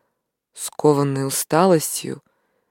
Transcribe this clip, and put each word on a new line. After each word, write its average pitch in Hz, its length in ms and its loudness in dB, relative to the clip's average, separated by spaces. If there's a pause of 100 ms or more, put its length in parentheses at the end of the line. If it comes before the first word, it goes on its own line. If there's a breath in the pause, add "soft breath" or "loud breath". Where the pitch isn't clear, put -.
(540)
скованный 139 760 0
усталостью, 151 960 0 (480)